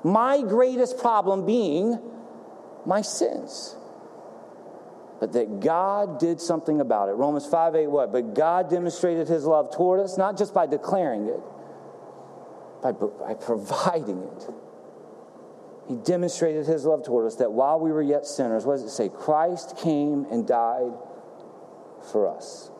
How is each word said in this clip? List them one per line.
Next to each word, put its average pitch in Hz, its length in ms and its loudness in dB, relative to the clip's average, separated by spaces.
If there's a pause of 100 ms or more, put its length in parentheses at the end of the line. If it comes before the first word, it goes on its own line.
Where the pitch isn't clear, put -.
My 240 380 4
greatest 247 580 2
problem 196 440 2
being 208 540 2 (880)
my 196 160 2
sins. - 720 -6 (1400)
But 104 140 -4
that 107 260 0
God 180 600 0
did 170 200 2
something 156 400 0
about 110 300 6
it. 101 80 0
Romans 143 280 2
five 165 300 4
eight, 156 120 4
what? 139 260 2
"But 117 200 0
God 165 360 4
demonstrated 170 580 0
his 160 180 2
love 151 260 4
toward 180 280 4
us," 190 180 -2
not 190 200 0
just 196 160 0
by 170 140 4
declaring 143 580 0
it, 113 160 -2 (1400)
by, 143 120 0
by - 400 -6
providing 110 920 -2
it. - 240 -14 (1400)
He 131 80 -4
demonstrated 165 680 0
his 151 200 0
love 151 180 4
toward 120 220 2
us, 110 100 -2
that 117 160 2
while 135 260 4
we 160 140 2
were 156 100 2
yet 143 240 2
sinners, 113 400 0
what 139 80 2
does 131 100 -2
it 110 80 -10
say? 104 180 -2
Christ 165 680 0
came 147 560 0
and 117 160 -2
died 123 460 0 (1120)
for 101 260 0
us. - 400 -12 (100)